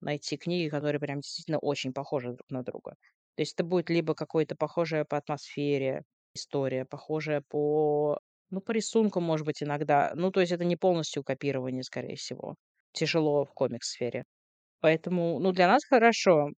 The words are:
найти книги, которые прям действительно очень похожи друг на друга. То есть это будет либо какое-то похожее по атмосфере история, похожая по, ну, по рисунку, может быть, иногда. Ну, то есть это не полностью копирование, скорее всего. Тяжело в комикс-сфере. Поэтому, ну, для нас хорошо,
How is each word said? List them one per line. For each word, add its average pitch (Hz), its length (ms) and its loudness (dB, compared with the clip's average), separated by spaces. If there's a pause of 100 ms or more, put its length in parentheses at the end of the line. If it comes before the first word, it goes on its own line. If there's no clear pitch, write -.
найти 147 380 -6
книги, 170 320 -2
которые 147 300 -2
прям 143 200 -4
действительно - 380 -6
очень 139 360 -2
похожи 139 400 -4
друг - 160 -20
на 131 140 -6
друга. - 320 -12 (400)
То - 60 -2
есть 147 120 -4
это - 100 -2
будет 170 260 -2
либо 165 240 0
какое-то 151 420 -2
похожее 156 500 -2
по 147 120 -4
атмосфере 143 840 -2 (320)
история, 131 520 -2
похожая 151 600 -4
по, 147 720 2 (320)
ну, 185 120 -6
по - 100 -6
рисунку, 220 480 2
может 160 260 0
быть, 151 160 -4
иногда. 147 540 2
Ну, 180 160 0
то 196 80 2
есть 175 120 2
это 175 120 -2
не 175 120 2
полностью 160 480 0
копирование, 131 600 -4
скорее - 320 -8
всего. - 400 -10 (360)
Тяжело 151 540 0
в - 80 -20
комикс-сфере. 123 680 -4 (560)
Поэтому, 170 600 2
ну, 185 120 2
для 180 160 4
нас 240 160 4
хорошо, 202 720 6